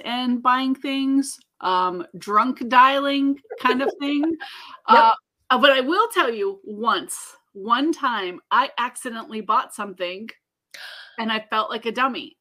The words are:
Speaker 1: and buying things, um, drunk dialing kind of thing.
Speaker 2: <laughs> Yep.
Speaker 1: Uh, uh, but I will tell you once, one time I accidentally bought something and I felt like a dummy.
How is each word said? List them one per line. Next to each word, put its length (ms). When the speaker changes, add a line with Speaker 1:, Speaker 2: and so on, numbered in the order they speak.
Speaker 1:
and 400
buying 320
things, 640
um, 440
drunk 520
dialing 720
kind 220
of 180
thing. 240
Speaker 2:
<laughs> 680
Yep. 100
Speaker 1:
Uh, 120
uh, 80
but 120
I 80
will 300
tell 240
you 320
once, 720
one 400
time 480
I 260
accidentally 640
bought 340
something 540
and 140
I 180
felt 200
like 160
a 60
dummy. 500